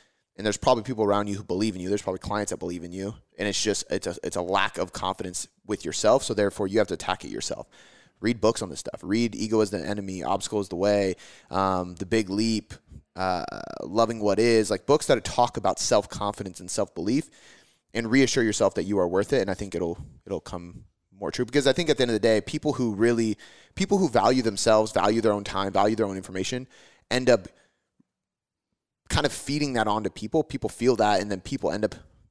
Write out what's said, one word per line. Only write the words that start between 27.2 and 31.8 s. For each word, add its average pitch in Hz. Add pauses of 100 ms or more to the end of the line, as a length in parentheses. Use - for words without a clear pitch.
up 101 (1600)
kind 147
of -
feeding 143
that 110
on 107
to 98
people. 151
People -
feel 123
that, 104
and 104
then 95
people -
end 104